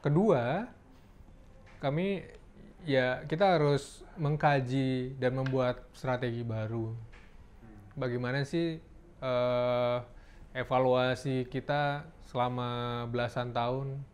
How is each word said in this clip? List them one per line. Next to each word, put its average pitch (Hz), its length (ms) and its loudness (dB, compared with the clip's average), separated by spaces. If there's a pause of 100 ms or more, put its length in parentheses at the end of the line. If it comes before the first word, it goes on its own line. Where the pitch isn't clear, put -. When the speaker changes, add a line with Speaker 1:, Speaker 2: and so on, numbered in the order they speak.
Speaker 1:
Kedua, 160 640 4 (1120)
kami, 170 420 0 (640)
ya, 131 400 2
kita 175 320 4
harus 143 480 2 (160)
mengkaji 135 960 2
dan 127 240 0
membuat 131 400 0 (160)
strategi 120 480 -2
baru. 113 480 -4
Speaker 2:
Hmm. - 840 -16 (180)
Speaker 1:
Bagaimana 127 480 -2
sih, 165 320 -2 (460)
eh, 123 760 2 (560)
evaluasi 127 960 2
kita 143 560 -2 (240)
selama 120 800 -2
belasan 120 480 -2
tahun 135 460 -2 (120)